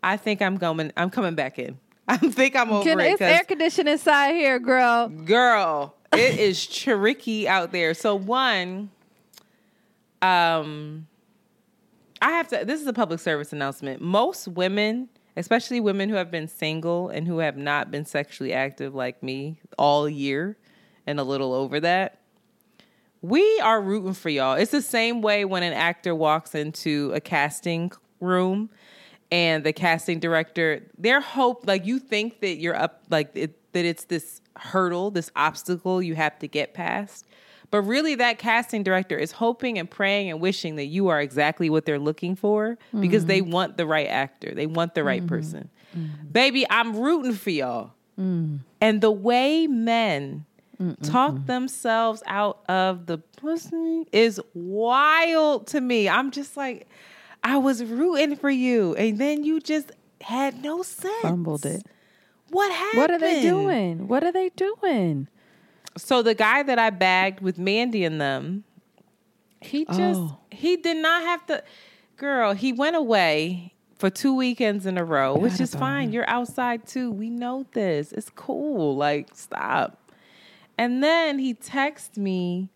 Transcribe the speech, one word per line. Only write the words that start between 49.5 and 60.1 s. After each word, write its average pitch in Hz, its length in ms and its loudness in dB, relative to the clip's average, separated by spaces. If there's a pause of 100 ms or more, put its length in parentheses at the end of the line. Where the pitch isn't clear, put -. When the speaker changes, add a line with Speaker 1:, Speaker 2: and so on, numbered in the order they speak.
Speaker 1:
men 214 800 -2 (340)
Speaker 2:
Mm-mm-mm. 160 300 -4
Speaker 1:
talk 240 380 0
themselves 226 800 -2
out 202 420 -2
of 185 380 0
the 165 100 -4
pussy 330 920 -6
is 214 280 4 (140)
wild 269 1120 2
to 294 140 -2
me. 240 260 2
I'm 247 240 2
just 277 240 -12
like, 262 320 -8 (560)
I 262 140 2
was 254 260 2
rooting 294 520 0
for 285 140 -2
you, 247 460 2
and 214 240 0
then 294 240 0
you 311 160 0
just 302 320 -4 (300)